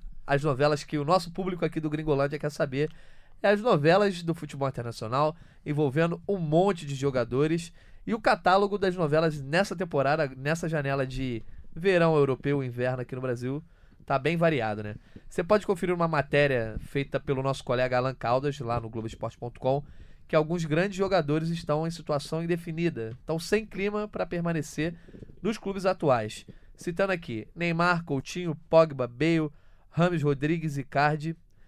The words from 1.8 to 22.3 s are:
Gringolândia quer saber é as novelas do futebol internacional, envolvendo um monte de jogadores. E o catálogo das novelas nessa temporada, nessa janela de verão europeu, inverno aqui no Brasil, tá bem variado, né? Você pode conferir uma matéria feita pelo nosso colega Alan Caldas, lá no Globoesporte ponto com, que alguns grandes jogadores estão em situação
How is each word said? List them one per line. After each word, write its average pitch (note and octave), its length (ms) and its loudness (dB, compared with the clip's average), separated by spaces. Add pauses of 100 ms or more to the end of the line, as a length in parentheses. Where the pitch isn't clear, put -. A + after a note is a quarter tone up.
Gringolândia D3+ 480 0
quer D3 140 -4
saber C#3 360 -2 (540)
é G3 80 4
as G#3 120 4
novelas F#3 600 4
do E3 140 -2
futebol C#3 320 -6
internacional, B2+ 680 -2 (300)
envolvendo D3+ 640 0
um G3 100 0
monte E3+ 480 2
de C#3 80 -6
jogadores. C3+ 800 0 (320)
E G3+ 80 -2
o A3+ 80 -4
catálogo G3 560 4
das F#3 180 2
novelas D#3 460 2
nessa F3 340 0
temporada, D3 640 0
nessa D#3 320 -2
janela C#3 380 -2
de B2+ 340 -4 (340)
verão E3+ 400 4
europeu, C#3 480 2
inverno B2 380 -2
aqui B2 140 -8
no B2+ 60 -8
Brasil, B2+ 420 -4 (420)
tá C#3 140 0
bem D3 160 0
variado, A#2 480 0
né? G#2 120 -8 (340)
Você - 140 -2
pode G#3 220 4
conferir F3+ 300 0
uma E3+ 120 2
matéria C#3 720 2
feita C#3 400 -4
pelo C3 220 -2
nosso C3+ 220 -2
colega B2+ 340 0
Alan B2+ 160 0
Caldas, C3 460 -2
lá A#2 220 -4
no A2+ 80 -10
Globoesporte A2+ 480 -8
ponto - 220 -10
com, C3+ 220 2 (460)
que - 80 0
alguns D#3+ 300 2
grandes F3+ 320 0
jogadores D#3+ 520 2
estão E3 380 -2
em E3 40 -4
situação D#3+ 520 -4